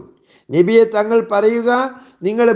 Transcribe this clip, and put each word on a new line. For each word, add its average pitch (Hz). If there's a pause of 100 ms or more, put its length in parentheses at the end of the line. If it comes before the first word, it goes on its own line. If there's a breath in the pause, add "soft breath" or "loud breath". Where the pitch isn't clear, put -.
(500 soft breath)
നബിയെ 180 (120)
തങ്ങൾ 220 (120)
പറയുക, 226 (560 loud breath)
നിങ്ങളെ 233